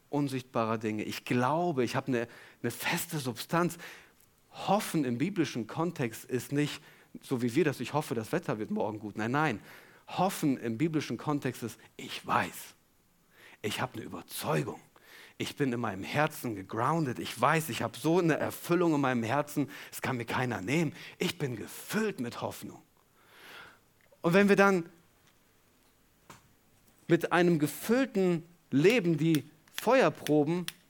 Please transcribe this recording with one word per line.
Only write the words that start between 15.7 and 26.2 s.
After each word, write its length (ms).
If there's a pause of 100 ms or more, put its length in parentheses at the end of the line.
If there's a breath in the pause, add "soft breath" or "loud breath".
in 80
meinem 240
Herzen 500
gegroundet, 640
ich 220
weiß, 280
ich 140
habe 160
so 220
eine 160
Erfüllung 580
in 60
meinem 240
Herzen, 440 (220 loud breath)
es 120
kann 160
mir 60
keiner 360
nehmen, 340 (240 loud breath)
ich 180
bin 200
gefüllt 640
mit 220
Hoffnung.“ 380 (1400 loud breath)
Und 120
wenn 160
wir 80
dann 320 (2250)